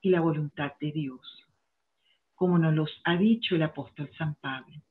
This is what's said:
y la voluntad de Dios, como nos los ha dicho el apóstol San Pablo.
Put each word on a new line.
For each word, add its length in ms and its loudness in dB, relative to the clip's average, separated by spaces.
y 100 2
la 100 4
voluntad 600 -2
de 120 -4
Dios, 280 -6
como 240 2
nos 160 4
los 160 -2
ha 120 2
dicho 400 2
el 60 2
apóstol 540 -8
San 200 -6
Pablo. 440 -12